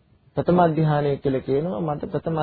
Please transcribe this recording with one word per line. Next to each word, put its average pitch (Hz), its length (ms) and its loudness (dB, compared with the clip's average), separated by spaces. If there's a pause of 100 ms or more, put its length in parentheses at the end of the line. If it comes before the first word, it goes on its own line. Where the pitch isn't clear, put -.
(380)
ප්‍රථම 170 220 2 (100)
ධ්‍යානය 151 460 2
කියලා 135 260 -2
කියනවා 165 400 -2
මට 151 240 -4
ප්‍රථම 160 380 -4